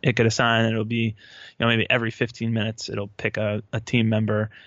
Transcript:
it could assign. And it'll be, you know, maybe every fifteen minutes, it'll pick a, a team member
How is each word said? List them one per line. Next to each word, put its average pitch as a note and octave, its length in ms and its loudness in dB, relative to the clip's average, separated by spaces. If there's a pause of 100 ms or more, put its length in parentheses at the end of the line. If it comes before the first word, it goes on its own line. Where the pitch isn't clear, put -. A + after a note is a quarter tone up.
it A#2+ 140 0
could A#2 100 4
assign. A2+ 400 2
And A2+ 80 0
it'll A2 100 -2
be, A2+ 220 -2
you A2 100 -4 (440)
know, A#2 80 2
maybe A2+ 220 2
every A#2 220 0
fifteen A2+ 420 -4
minutes, A2 360 -4
it'll G2+ 180 -6
pick - 300 -6
a, G#2+ 240 -2 (100)
a A2 80 -4
team A2+ 300 2
member A2 400 0 (180)